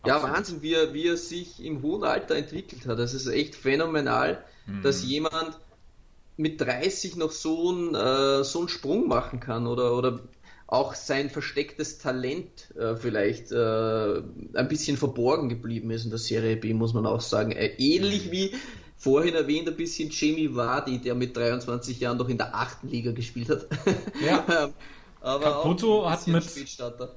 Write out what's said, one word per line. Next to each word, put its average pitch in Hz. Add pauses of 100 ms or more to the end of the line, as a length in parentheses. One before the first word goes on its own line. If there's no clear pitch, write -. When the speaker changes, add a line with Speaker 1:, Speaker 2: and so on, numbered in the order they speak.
Speaker 1:
ja, 135
Speaker 2:
Absolut. 143
Speaker 1:
Wahnsinn, 180
wie 156
er, 156
wie 156
er 170
sich 170
im 147
hohen 175
Alter 139
entwickelt 147
hat. 117
Das 120
ist 127
echt 147
phänomenal, 143 (240)
Speaker 2:
Mhm. 98
Speaker 1:
dass 139
jemand 151 (800)
mit 156
dreißig 160
noch 160
so 165
einen, 175
äh, 135
so 139
einen 175
Sprung 180
machen 123
kann 117
oder, 120
oder 123 (480)
auch 131
sein 139
verstecktes -
Talent, 127
äh, 117
vielleicht, 110
äh, 110 (320)
ein 127
bisschen 151
verborgen 135
geblieben 113
ist 113
in 117
der 113
Serie 113
B, 113
muss 113
man 110
auch 104
sagen. -
Äh, -
ähnlich 185
Speaker 2:
Mhm. 165
Speaker 1:
wie 190 (440)
vorhin 156
erwähnt, 156
ein 160
bisschen 165
Jamie 151
Vardy, 123
der 120
mit 123
dreiundzwanzig 120
Jahren 120
noch 120
in 120
der -
achten 120
Liga 120
gespielt 117
hat. - (200)
<laughs> 214
Speaker 2:
Ja. 165
Speaker 1:
Ähm, 143 (480)
aber 139
Speaker 2:
Caputo 175
Speaker 1:
auch 185
ein 165
Speaker 2:
hat 170
Speaker 1:
bisschen 170
Speaker 2:
mit 165
Speaker 1:
Spätstarter. 127